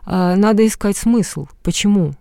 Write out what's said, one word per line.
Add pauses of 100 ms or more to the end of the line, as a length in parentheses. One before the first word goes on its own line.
э,
надо
искать
смысл. (160)
Почему?